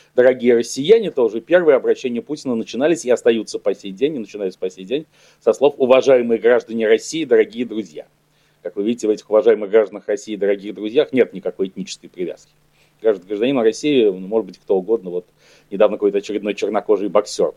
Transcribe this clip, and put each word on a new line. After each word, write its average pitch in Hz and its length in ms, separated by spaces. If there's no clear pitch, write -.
"дорогие 123 400
россияне", 156 560
то 123 140
уже 110 160
первые 160 340
обращения 117 460
Путина 139 340
начинались 120 480
и 120 60
остаются 113 500
по - 160
сей 101 160
день, 131 240
и 127 40
начинаются 101 380
по 92 120
сей 95 160
день, 139 200
со 113 100
слов 135 260
"уважаемые 123 600
граждане 113 480
России, 131 380
дорогие 113 400
друзья". 98 400
Как 87 140
вы 101 60
видите, 117 220
в 107 40
этих 104 200
"уважаемых 104 400
гражданах 101 380
России, 107 300
дорогих 98 380
друзьях" 110 360
нет 120 220
никакой 95 340
этнической - 420
привязки. - 420
Гражд-, 101 240
гражданином 113 380
России, 131 420
ну, 92 220
может 110 200
быть, 90 100
кто - 180
угодно. 95 340
Вот 90 160
недавно 104 240
какой-то 101 220
очередной 101 360
чернокожий 104 540
боксер 92 500